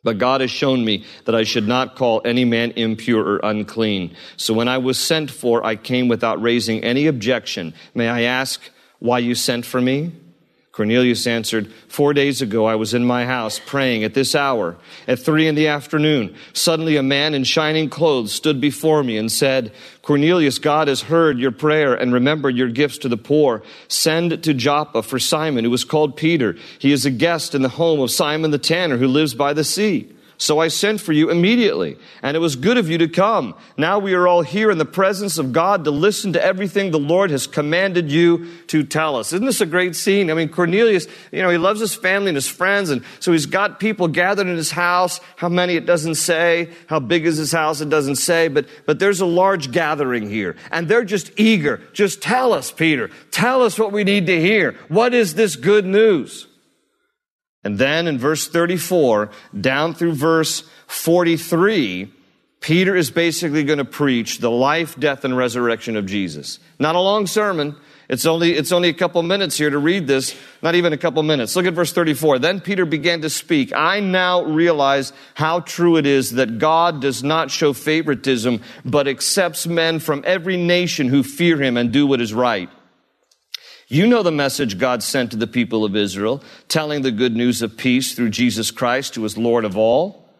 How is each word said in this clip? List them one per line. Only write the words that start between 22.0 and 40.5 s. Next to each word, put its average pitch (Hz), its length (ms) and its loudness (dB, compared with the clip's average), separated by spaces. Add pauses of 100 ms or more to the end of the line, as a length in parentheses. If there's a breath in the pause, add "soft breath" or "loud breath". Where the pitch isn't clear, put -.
remembered 135 420 2
your 123 140 0
gifts 131 300 -2
to 135 100 -4
the 117 80 0
poor. 131 460 0 (240 loud breath)
Send 165 560 0
to 156 100 0
Joppa 143 480 0
for - 160 -6
Simon, 151 480 -2
who 120 80 2
is 123 100 -2
called 151 320 0
Peter. 151 400 0 (220 loud breath)
He 139 140 2
is 139 160 2
a 139 40 2
guest 156 440 -2
in 135 80 0
the 131 60 0
home 160 300 0
of 123 120 0
Simon 156 400 0
the 143 80 0
tanner, 165 380 0
who 131 100 2
lives 139 260 2
by 139 200 0
the 151 100 -2
sea.' 190 460 -2 (300 soft breath)
So 151 200 2
I 160 80 4
sent 202 340 -2
for 160 120 -2
you 151 180 4
immediately, 170 680 2 (240 loud breath)
and 143 160 -2
it - 20 0
was 160 160 0
good 190 220 0
of 196 100 0
you 160 120 -2
to 165 80 4
come. 180 480 0 (200 loud breath)
Now 170 220 0
we 196 160 -2
are 180 140 4
all 175 160 4
here 202 260 0
in 185 80 0
the 156 80 0
presence 190 540 -2
of 131 120 -2
God 170 340 2
to 151 40 2
listen 180 440 0
to 170 120 0
everything 190 460 0
the 156 80 0
Lord 170 320 2
has 131 160 -4
commanded 170 640 -2
you 170 340 2 (220 loud breath)
to 151 160 0
tell 156 320 -2
us." 117 180 -4
Isn't 208 140 -2
this 233 140 0
a 196 40 4
great 175 300 -2
scene? 196 340 2
I 156 60 0
mean, 160 140 -2
Cornelius, 185 580 2 (240 loud breath)